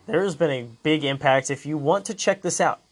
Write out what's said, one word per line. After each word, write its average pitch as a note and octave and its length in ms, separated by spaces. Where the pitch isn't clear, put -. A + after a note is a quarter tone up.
there F3+ 160
has F#3 120
been D3+ 160
a B2 160
big D3+ 220
impact. C3+ 460
If C3+ 140
you D3+ 120
want E3+ 280
to A3 80
check F#3+ 280
this E3+ 180
out D#3+ 220